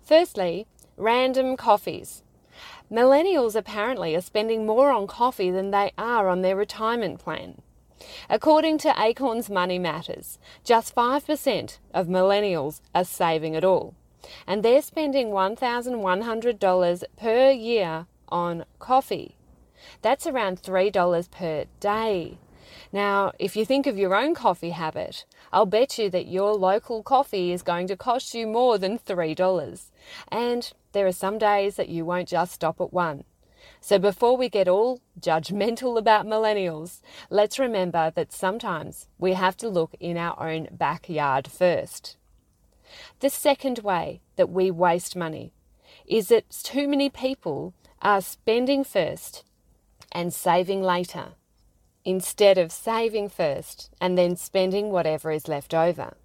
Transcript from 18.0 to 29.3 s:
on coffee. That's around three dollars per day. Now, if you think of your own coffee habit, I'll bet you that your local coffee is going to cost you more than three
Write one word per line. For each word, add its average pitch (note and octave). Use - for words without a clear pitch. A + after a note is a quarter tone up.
on E3+
coffee. -
That's B3+
around G#3+
three F#3+
dollars F3
per D#3+
day. G#3
Now, G3
if -
you A3
think C#4
of G#3
your F#3+
own C#4
coffee F3
habit, -
I'll G#3
bet A3
you G#3
that F3+
your G3
local G#3
coffee G#3
is F3+
going F3
to F#3+
cost B3+
you A3+
more A3+
than F#3+
three E3+